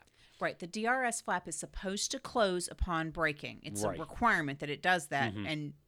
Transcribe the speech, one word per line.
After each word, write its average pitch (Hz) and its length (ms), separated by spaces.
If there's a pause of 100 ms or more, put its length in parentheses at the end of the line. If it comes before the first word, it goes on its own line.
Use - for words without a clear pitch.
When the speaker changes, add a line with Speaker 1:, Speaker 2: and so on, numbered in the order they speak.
(380)
Speaker 1:
Right. 170 180
The 175 100
D 214 200
R 254 180
S 233 160
flap 180 260
is 165 80
supposed 196 560
to 269 80
close 190 520
upon 160 400
braking. 147 500
It's 101 220
Speaker 2:
Right. 95 140
Speaker 1:
a 160 40
requirement 160 600
that 147 100
it 139 100
does 180 260
that, 135 280
Speaker 2:
Mm-hmm. 104 100
Speaker 1:
and 151 280 (140)